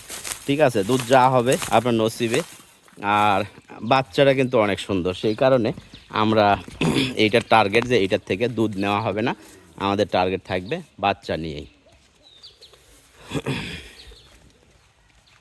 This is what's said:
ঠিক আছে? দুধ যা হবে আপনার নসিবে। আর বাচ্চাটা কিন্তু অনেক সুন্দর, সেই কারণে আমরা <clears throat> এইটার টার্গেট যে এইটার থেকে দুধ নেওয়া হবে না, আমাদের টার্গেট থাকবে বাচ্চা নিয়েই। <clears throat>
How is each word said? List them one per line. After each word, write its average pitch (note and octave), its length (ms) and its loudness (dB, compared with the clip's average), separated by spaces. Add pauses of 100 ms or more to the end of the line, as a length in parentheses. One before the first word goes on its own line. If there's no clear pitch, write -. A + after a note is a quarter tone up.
(480)
ঠিক C#3 120 0
আছে? A#2+ 240 2
দুধ B2+ 240 0
যা B2+ 220 6
হবে C3 280 2 (120)
আপনার A2+ 240 2
নসিবে। A2+ 480 -2 (600)
আর G#2 400 2 (380)
বাচ্চাটা C#3 520 2
কিন্তু B2+ 260 0
অনেক G2+ 200 2
সুন্দর, F#2 340 -2
সেই G#2+ 220 -2
কারণে C3 380 2 (360)
আমরা G#2+ 480 2 (280)
<clears throat> C3+ 300 -2
এইটার G2+ 340 2
টার্গেট A2 360 2
যে B2 120 2
এইটার G2 280 0
থেকে A2 220 -4
দুধ A2 300 -2
নেওয়া G2+ 240 -2
হবে G#2+ 200 -4
না, C#3 140 -2 (400)
আমাদের G2+ 360 0
টার্গেট F#2+ 340 0
থাকবে G2 360 -6 (180)
বাচ্চা G2 380 -2
নিয়েই। D2+ 280 -10 (1700)
<clears throat> - 340 -6 (1800)